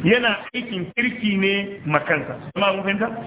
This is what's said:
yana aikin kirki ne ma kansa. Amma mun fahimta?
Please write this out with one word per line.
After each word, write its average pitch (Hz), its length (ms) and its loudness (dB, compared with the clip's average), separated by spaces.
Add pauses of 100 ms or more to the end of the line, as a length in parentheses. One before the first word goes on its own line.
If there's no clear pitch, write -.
yana 220 320 4 (180)
aikin 233 320 -6 (100)
kirki 220 400 0
ne 196 480 0
ma 147 160 2
kansa. 143 360 -2 (180)
Amma 190 200 4
mun 196 100 -2
fahimta? 202 240 0 (180)